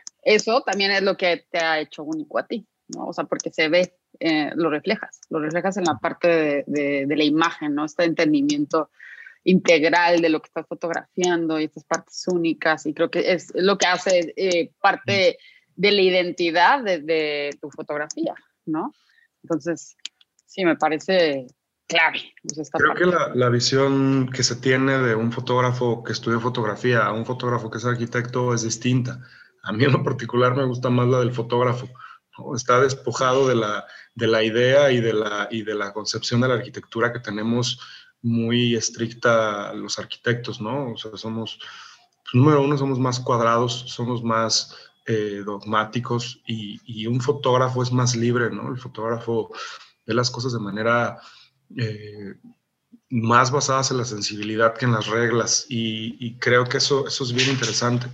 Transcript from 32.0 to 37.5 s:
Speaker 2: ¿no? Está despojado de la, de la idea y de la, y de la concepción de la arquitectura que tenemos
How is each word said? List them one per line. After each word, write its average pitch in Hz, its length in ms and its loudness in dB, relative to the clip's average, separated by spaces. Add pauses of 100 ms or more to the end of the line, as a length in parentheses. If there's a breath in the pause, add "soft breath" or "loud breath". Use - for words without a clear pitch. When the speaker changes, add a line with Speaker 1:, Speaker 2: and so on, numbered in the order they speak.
Speaker 2:
¿no? 143 160 -10
Está 123 240 2
despojado 131 680 2
de 127 80 4
la, 107 300 -2 (300 loud breath)
de 113 120 -2
la 110 160 4
idea 127 480 4
y 120 100 4
de 113 120 2
la, 104 380 -2
y 113 120 -4
de 104 120 -4
la 101 160 -4
concepción 110 480 -2
de 127 80 2
la 127 80 2
arquitectura 120 560 -4
que 123 80 -8
tenemos 117 600 -2 (420 loud breath)